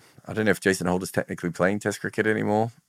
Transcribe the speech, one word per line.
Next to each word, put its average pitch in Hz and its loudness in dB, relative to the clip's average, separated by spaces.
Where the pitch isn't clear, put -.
I - -10
don't 110 0
know 104 4
if 92 2
Jason 92 2
Holder's 92 0
technically - -4
playing 95 0
Test 101 -4
cricket 104 -2
anymore. 107 0